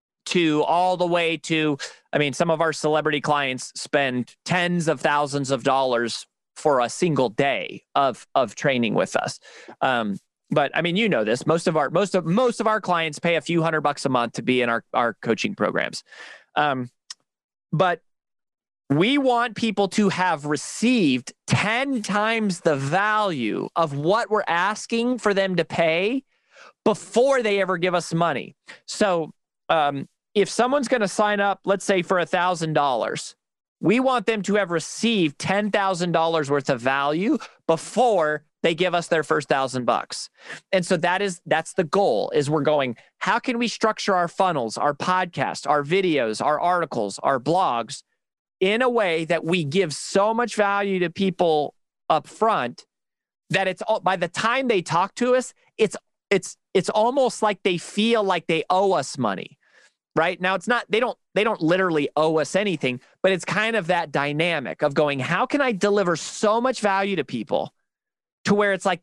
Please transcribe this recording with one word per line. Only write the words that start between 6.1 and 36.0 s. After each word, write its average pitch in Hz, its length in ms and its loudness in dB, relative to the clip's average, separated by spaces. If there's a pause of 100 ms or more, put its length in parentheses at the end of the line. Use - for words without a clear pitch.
for 139 260 2
a 120 80 0
single 135 400 0
day 120 540 -2 (120)
of, 139 400 0
of 127 180 2
training 120 400 0
with 92 220 0
us. - 240 -4 (400)
Um, 117 400 -2 (320)
but 147 240 2
I 160 60 -2
mean, 170 160 -2
you 226 100 2
know 127 160 2
this, 107 240 -2
most 165 200 0
of 160 100 2
our, 143 120 0
most 185 240 0
of, 180 120 -2
most 220 340 0
of 220 80 -2
our 214 140 0
clients 165 360 -2
pay 170 200 0
a 147 40 -2
few 170 220 0
hundred 160 180 0
bucks 143 240 -2
a 151 40 0
month 120 240 0
to - 80 -6
be 123 200 2
in 120 80 0
our, 117 140 -2 (100)
our 117 200 0
coaching 104 420 -4
programs. - 480 -2 (520)
Um, 131 340 0 (840)
but 175 300 0 (880)
we 202 260 4
want 240 380 0
people 202 320 0
to 202 220 2
have 165 360 0
received 151 840 0 (160)
ten 240 540 0
times 208 580 0
the 156 160 2
value 143 1000 0
of 156 180 0
what 190 340 0
we're 208 180 0
asking 214 720 -2
for 202 140 2
them 190 220 0
to 175 80 2
pay 180 640 0 (580)
before 254 580 2
they 202 200 0
ever 185 160 0
give 175 180 0
us 165 180 -2
money. 165 400 -2 (320)
So, 175 480 0 (360)
um, 143 400 0 (260)
if 196 140 2
someone's 254 400 0
gonna 226 180 0
sign 208 320 0
up, 202 240 0
let's 190 220 -2
say 190 160 2
for 180 180 0
a 165 60 0
thousand 175 480 -2
dollars, 139 600 -2 (440)
we 214 220 2
want 254 240 0
them 220 160 0
to 196 140 0
have 190 160 0
received 170 680 0
ten 202 320 -2
thousand 190 400 0